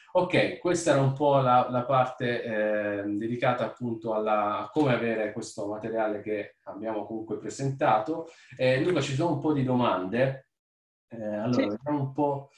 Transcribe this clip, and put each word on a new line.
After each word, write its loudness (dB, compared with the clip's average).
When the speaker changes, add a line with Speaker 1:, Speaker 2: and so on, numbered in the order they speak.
Speaker 1:
Ok, 2
questa 2
era 4
un 4
po' 4
la, 4
la 0
parte, 0
eh, 0
dedicata 0
appunto -6
alla, 0
a -10
come 2
avere -2
questo -8
materiale -2
che -6
abbiamo -6
comunque -6
presentato. -2
Eh, 2
Luca, 2
ci -4
sono 0
un -2
po' 0
di 2
domande. 0
Eh, -14
allora, -4
Speaker 2:
Sì. 2
Speaker 1:
vediamo -4
un -4
po', -2